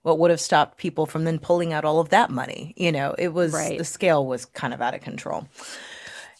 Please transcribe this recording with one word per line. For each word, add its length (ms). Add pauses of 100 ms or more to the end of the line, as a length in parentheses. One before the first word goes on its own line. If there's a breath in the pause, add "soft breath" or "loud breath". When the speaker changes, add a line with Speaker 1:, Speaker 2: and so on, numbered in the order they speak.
Speaker 1:
what 160
would 140
have 80
stopped 380
people 280
from 180
then 140
pulling 340
out 120
all 160
of 100
that 200
money? 460
You 160
know, 260
it 160
was, 180
Speaker 2:
Right. 260
Speaker 1:
the 60
scale 420
was 200
kind 280
of 80
out 120
of 80
control. 440 (920 loud breath)